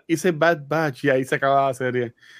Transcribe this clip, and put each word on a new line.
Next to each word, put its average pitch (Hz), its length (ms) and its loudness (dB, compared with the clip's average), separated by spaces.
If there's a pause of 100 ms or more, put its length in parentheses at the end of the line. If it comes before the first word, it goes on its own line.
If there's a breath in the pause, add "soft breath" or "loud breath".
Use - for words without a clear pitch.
it's 160 180 -2
a 185 60 2
Bad 160 360 2
Batch". 151 360 -4
Y 143 60 2
ahí 135 160 2
se 151 100 -4
acaba 139 320 2
la 131 60 -2
serie. 123 400 -4 (260 soft breath)